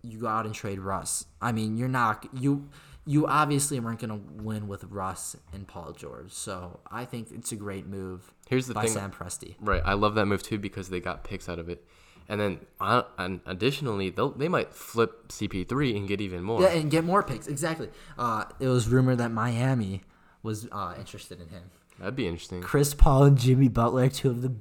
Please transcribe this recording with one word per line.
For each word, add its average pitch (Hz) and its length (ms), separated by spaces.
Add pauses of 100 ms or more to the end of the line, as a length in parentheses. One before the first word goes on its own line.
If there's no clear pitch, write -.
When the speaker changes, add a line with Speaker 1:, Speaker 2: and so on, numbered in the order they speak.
Speaker 1:
you 110 180
go 117 80
out 110 180
and 107 80
trade 98 240
Russ. 95 460 (180)
I 117 80
mean, 110 260
you're 127 120
not, 120 440
you, 139 360 (360)
you 151 220
obviously 143 540
weren't 113 200
gonna 110 160
win 107 520
with 98 160
Russ 98 500 (180)
and 95 140
Paul 87 260
George, 71 380
so 90 480 (120)
I 117 140
think 117 280
it's 117 200
a 113 40
great 101 300
move 95 460 (160)
Speaker 2:
Here's 127 200
the 117 60
Speaker 1:
by 107 100
Speaker 2:
thing. 113 80
Speaker 1:
Sam 101 200
Presti. - 480
Speaker 2:
Right, 95 240
I 98 100
love 104 220
that 104 100
move 101 160
too 110 160
because 95 320
they 90 100
got 87 240
picks - 240
out 85 100
of 82 100
it. 87 160 (460)
And 104 100
then, 101 180 (200)
uh, 107 260 (120)
and 90 300
additionally, 101 640
they'll, 127 200
they 135 180
might 151 260
flip - 580
C 104 160
P 90 160
three 123 320
and 101 100
get 98 140
even 90 220
more. 110 180
Speaker 1:
Yeah, 185 80
and 160 220
get 160 140
more 185 180
picks, 131 260
exactly. 151 400 (300)
Uh, 113 260 (160)
it 131 80
was 123 200
rumored 127 300
that 120 120
Miami 117 720 (400)
was, 110 280
uh, 90 280
interested 87 420
in 82 80
him. 92 220 (280)
Speaker 2:
That'd 104 160
be 123 140
interesting. 85 340
Speaker 1:
Chris 143 320
Paul 139 300
and 139 140
Jimmy 127 300
Butler, 120 420
two - 200
of 120 120
the 127 180